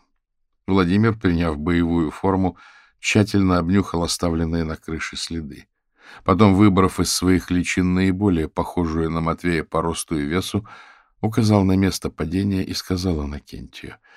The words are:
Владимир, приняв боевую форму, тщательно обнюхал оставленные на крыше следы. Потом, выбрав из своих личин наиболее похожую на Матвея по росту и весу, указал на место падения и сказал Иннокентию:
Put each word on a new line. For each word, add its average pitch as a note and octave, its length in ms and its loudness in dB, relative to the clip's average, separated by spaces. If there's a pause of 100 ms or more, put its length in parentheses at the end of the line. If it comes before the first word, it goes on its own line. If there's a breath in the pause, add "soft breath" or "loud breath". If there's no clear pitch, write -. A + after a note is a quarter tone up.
(680)
Владимир, G2 500 2
приняв E2+ 420 0
боевую E2+ 520 0
форму, F#2+ 480 -2 (400 loud breath)
тщательно G2 600 2
обнюхал F2 460 0
оставленные E2 600 -2
на D#2 120 -6
крыше - 400 -10
следы. D#2 500 -10 (580 loud breath)
Потом, F#2+ 300 6
выбрав F#2+ 460 4
из F2 120 -2
своих F2+ 380 0
личин F2+ 440 0
наиболее F#2 540 0
похожую E2 600 -2
на E2 100 -2
Матвея E2 440 -2
по D#2+ 180 -4
росту E2 360 -4
и C#2+ 60 -2
весу, F#2 420 -4 (540 loud breath)
указал G#2+ 440 2
на F#2+ 120 2
место F#2 340 0
падения F#2+ 520 -4
и - 120 -8
сказал F2 500 -4
Иннокентию: - 720 -14 (200 soft breath)